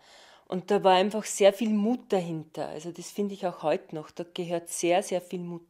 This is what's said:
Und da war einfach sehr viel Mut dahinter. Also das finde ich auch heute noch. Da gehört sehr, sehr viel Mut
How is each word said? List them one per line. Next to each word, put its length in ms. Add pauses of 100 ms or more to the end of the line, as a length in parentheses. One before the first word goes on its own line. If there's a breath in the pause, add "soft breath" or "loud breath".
(460 loud breath)
Und 240
da 140
war 120
einfach 280
sehr 280
viel 220
Mut 400
dahinter. 560
Also 220
das 180
finde 240
ich 140
auch 160
heute 320
noch. 160
Da 120
gehört 460
sehr, 320
sehr 180
viel 200
Mut 300